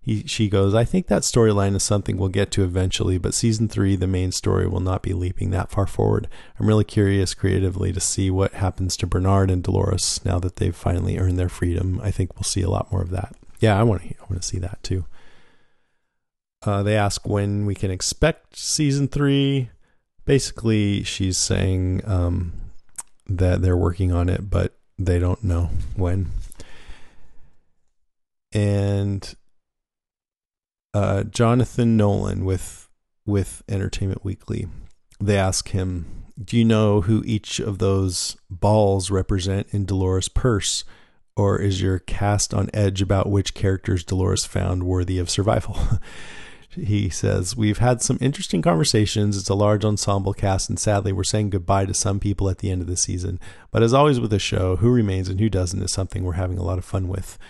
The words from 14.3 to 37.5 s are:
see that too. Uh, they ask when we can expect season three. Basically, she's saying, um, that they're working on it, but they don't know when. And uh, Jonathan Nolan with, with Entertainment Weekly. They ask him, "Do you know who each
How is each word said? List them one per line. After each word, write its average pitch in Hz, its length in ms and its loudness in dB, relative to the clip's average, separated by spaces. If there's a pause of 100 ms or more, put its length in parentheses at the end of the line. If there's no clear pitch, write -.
see 95 160 -6
that 92 240 -10
too. 92 220 -4 (1600)
Uh, 101 220 0
they 107 140 2
ask 101 300 0
when 101 380 0
we 101 100 0
can 98 140 -2
expect - 680 -2
season 143 500 0
three. 139 640 2 (560)
Basically, 107 800 2
she's 95 340 -2
saying, 92 680 0
um, 87 480 0 (720)
that 90 360 2
they're 90 140 4
working 90 340 2
on 87 180 2
it, 95 220 -2
but 92 240 0 (240)
they 90 200 2
don't 90 240 0
know 85 260 0 (260)
when. 92 340 0 (2250)
And 101 840 0 (1600)
uh, 98 280 2
Jonathan 117 760 2
Nolan 98 480 2
with, - 440 -6 (360)
with 101 420 -2
Entertainment 98 560 -4
Weekly. - 440 -8 (520)
They 101 180 2
ask 95 320 0
him, 92 360 -2 (380)
"Do 117 140 0
you 113 80 6
know 107 360 6
who 107 240 2
each - 340 -4